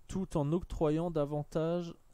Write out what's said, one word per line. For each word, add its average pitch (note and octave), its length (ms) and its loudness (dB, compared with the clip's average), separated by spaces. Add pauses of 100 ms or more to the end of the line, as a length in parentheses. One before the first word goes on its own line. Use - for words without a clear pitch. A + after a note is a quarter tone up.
tout F#3 280 -2
en D3 160 2
octroyant E3 580 2
davantage D#3+ 840 -2 (200)